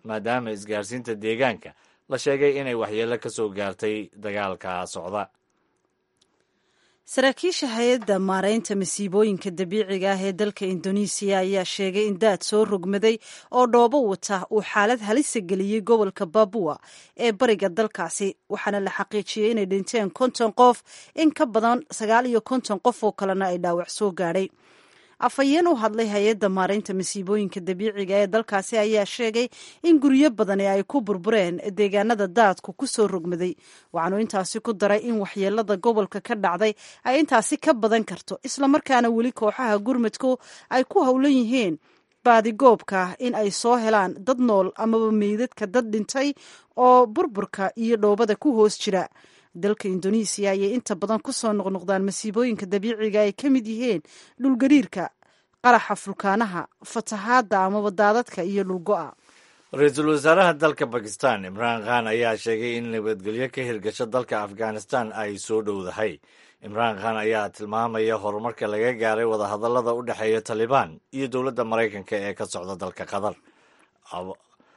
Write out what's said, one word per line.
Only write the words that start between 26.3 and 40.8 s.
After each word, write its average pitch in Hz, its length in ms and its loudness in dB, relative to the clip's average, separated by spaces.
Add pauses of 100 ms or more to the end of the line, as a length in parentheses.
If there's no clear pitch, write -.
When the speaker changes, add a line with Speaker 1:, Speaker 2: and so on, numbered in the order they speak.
Speaker 2:
maaraynta 190 400 -2
masiibooyinka 196 720 -4
dabiiciga 196 560 -4
ee 208 80 4
dalkaasi 214 480 -2
ayaa 214 320 2
sheegay 233 400 -2 (400)
in 330 100 8
guryo 277 320 6
badani 196 380 0
ay 196 160 2
ku 285 160 -2
burbureen 190 560 0 (160)
deegaanada 202 560 0
daadku 185 480 2
ku - 100 -6
soo 214 220 0
rogmaday. 175 480 -4 (400)
Waxaanu 180 240 0
intaasi 208 400 -4
ku 233 160 -4
daray 202 320 2
in 233 80 -2
waxyeellada 202 640 -2
gobolka 208 400 0
ka - 160 -6
dhacday 202 400 0 (320)
ay 254 160 4
intaasi 277 320 2
ka - 160 2
badan 226 320 2
karto, - 400 -10
isla 269 240 0
markaana 247 400 4
weli 233 240 0
kooxaha 214 480 0
gurmadku 247 560 0 (320)
ay 254 160 2